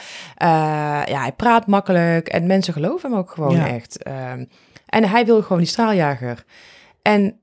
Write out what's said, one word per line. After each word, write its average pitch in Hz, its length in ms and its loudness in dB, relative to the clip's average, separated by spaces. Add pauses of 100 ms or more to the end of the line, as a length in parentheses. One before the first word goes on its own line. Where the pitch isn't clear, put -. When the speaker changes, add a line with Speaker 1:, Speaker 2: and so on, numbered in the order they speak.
(360)
Speaker 1:
Eh, 170 120 0 (580)
ja, 135 140 -4
hij 127 120 -4
praat 226 340 2
makkelijk 175 640 2
en 170 180 -2
mensen 185 260 2
geloven 247 380 -4
hem 220 80 -2
ook 180 120 -6
gewoon 147 260 0
Speaker 2:
Ja. 156 120 0
Speaker 1:
echt. - 340 -10
Ehm, 127 420 -10 (420)
en 220 220 0
hij 226 180 2
wil 220 160 4
gewoon 180 160 -2
die 170 80 2
straaljager. 143 800 -2 (580)
En 202 400 2